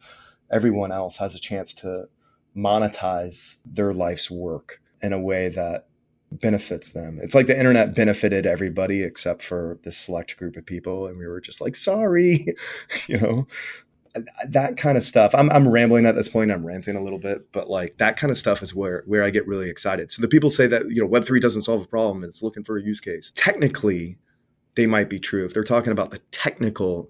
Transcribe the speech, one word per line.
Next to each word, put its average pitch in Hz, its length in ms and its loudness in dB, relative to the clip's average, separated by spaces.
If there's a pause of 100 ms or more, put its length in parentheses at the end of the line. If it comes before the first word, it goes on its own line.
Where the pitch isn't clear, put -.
(520)
everyone 107 400 0
else 92 260 -6
has 95 180 -6
a 90 40 -16
chance 95 320 -8
to 92 340 -10 (520)
monetize 101 1080 -2
their 101 300 -2
life's 87 380 -4
work 87 500 -10 (220)
in 101 100 -2
a 95 80 -2
way 92 280 -2
that 85 380 -6 (440)
benefits - 640 -4
them. 80 280 -10
It's - 140 2
like 135 100 8
the 131 120 4
internet 120 360 6
benefited 101 540 2
everybody 95 560 0
except 87 400 -6
for 85 400 -6
this 85 140 -10
select - 400 -8
group 85 200 -10
of 82 80 -16
people, 92 400 -8
and 90 140 -12
we 87 80 -12
were 87 140 -10
just - 200 -8
like, 127 140 -6
"Sorry," 180 800 2 (240)
<laughs> - 280 -8
you 107 120 -2
know? 113 260 0 (1040)
That 139 300 0
kind 139 200 2
of 117 60 0
stuff. 107 320 6
I'm, 143 160 6
I'm 143 180 8
rambling 117 360 6
at 113 100 6
this 110 140 0
point. 110 220 2
I'm 85 140 -4
ranting 92 300 -8
a 98 60 -6
little 98 180 -6
bit, 98 320 -6
but, 95 180 -6
like, 90 300 -4
that 110 180 2
kind 147 140 -2
of 123 60 -2
stuff - 260 0
is 92 100 -10
where, 92 320 -4
where 104 180 2
I 101 60 2
get 101 180 0
really 95 220 -4
excited. 90 420 -4
So - 100 -4
the 113 60 0
people 151 220 6
say 139 180 4
that, 113 220 0
you 117 120 0
know, 101 60 2
Web 107 180 2
three 127 140 2
doesn't 110 220 2
solve 110 220 0
a - 40 -20
problem, 104 360 -2
it's 85 180 -10
looking 107 220 -6
for 107 140 -6
a 101 60 -6
use 104 160 -4
case. 82 360 -10
Technically, 92 800 0 (580)
they 113 120 2
might 107 220 2
be 98 100 -8
true 95 260 -4
if 90 80 -10
they're 107 100 -2
talking 117 280 0
about 104 200 -2
the - 80 -14 (120)
technical 92 800 -4